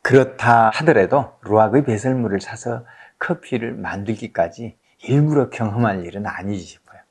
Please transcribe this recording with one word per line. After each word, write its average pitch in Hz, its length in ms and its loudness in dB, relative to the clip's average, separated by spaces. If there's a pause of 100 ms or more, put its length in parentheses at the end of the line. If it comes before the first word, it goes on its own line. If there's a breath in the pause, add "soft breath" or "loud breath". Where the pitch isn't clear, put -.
그렇다 120 720 4
하더라도 135 680 2
루악의 110 440 2
배설물을 110 560 -2
사서 117 440 -10 (340 loud breath)
커피를 117 540 -6
만들기까지 101 1000 -6 (280)
일부러 143 460 2
경험할 107 560 -2
일은 101 200 -10
아니지 98 380 -8
싶어요. - 360 -20 (120)